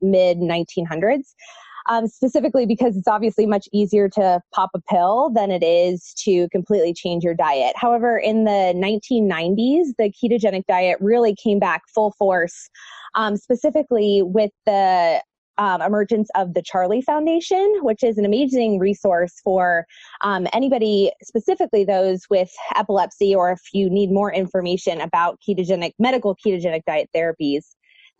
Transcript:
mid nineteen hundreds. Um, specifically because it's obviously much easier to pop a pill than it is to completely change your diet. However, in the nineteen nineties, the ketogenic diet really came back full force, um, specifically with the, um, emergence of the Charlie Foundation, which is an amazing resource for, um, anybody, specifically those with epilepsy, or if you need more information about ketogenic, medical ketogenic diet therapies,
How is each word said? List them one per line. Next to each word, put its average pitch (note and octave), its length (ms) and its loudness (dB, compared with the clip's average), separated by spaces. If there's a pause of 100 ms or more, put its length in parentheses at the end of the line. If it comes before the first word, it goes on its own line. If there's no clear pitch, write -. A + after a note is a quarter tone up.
mid F#3 360 2
nineteen E3+ 480 -4
hundreds. G3+ 480 -2 (540)
Um, A3+ 180 0
specifically B3+ 600 0
because A#3 280 0
it's F#3+ 140 -2
obviously G#3+ 380 0
much G#3 260 0
easier G3+ 380 2
to F#3 300 2 (140)
pop F#3 200 0
a F3+ 80 -8
pill G#3 520 2
than G3+ 160 0
it F3 140 -2
is F3 480 0 (120)
to F3 260 2
completely F3+ 420 0
change E3+ 320 -4
your E3+ 100 0
diet. C#3+ 400 0
However, A#3+ 440 0
in A3 260 0
the F#3+ 320 2
nineteen G#3 500 0
nineties, A3 680 0
the G#3 160 0
ketogenic G#3 560 0
diet F#3 320 2
really A3 340 2
came G3+ 240 0
back F3 260 0 (100)
full G#3+ 240 0
force, F#3 500 -2 (460)
um, G#3+ 200 0
specifically A#3 880 0
with G3+ 280 0 (160)
the, F#3 560 2 (340)
um, F#3+ 260 0
emergence G#3 540 -2
of F3+ 180 -2
the F3 80 0
Charlie F#3+ 400 -2
Foundation, E4 800 0
which A3 200 -2
is A3+ 160 0
an G#3 60 0
amazing A#3 540 0
resource F3+ 640 0
for, F3+ 420 0 (380)
um, F#3+ 300 -2
anybody, A3 580 0 (120)
specifically A#3 640 -2
those F#3+ 360 0 (100)
with F#3 200 2 (260)
epilepsy, G3 580 0
or F3+ 160 2
if F3+ 100 -6 (120)
you G3 180 -2
need G3 200 0
more G3 220 0
information F3+ 680 -4
about E3+ 460 -2
ketogenic, F3+ 520 -2
medical A#3 380 0 (100)
ketogenic E3+ 400 -2
diet D#3 280 -4
therapies, D#3+ 500 -2 (560)